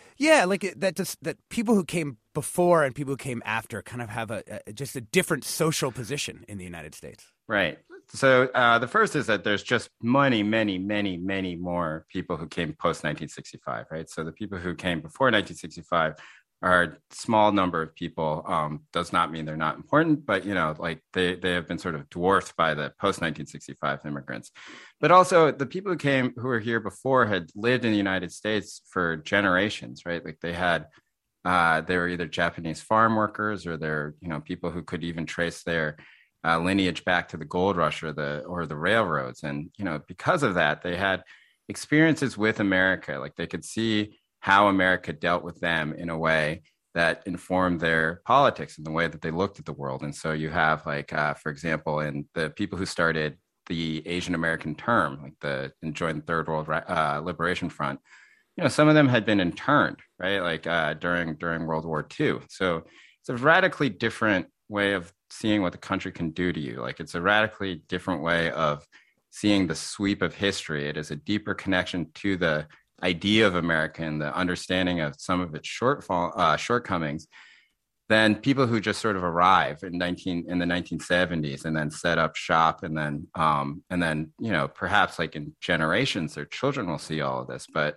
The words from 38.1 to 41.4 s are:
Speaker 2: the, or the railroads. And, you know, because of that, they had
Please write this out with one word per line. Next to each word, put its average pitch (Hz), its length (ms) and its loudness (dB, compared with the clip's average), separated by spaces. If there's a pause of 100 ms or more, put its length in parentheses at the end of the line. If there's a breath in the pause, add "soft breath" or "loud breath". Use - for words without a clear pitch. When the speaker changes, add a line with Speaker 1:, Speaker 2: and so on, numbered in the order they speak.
Speaker 2:
the, 73 360 -4
or 87 180 -6
the 76 100 -8
railroads. 78 680 0
And, 73 340 -6
you 101 80 -6
know, 76 220 -4
because 160 340 0
of 107 140 2
that, 76 260 2
they 87 140 -4
had 95 280 0 (440 soft breath)